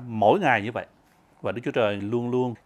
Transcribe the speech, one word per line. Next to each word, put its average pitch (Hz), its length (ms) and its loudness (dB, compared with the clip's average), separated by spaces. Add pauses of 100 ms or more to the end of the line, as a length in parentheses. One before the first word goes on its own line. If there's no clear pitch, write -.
mỗi 113 320 4
ngày 127 220 2
như 107 100 -6
vậy. 104 140 -6 (560)
Và 98 100 -4
Đức 117 140 -6
Chúa 143 60 -4
Trời 110 240 2
luôn 120 360 -4
luôn 127 220 0 (120)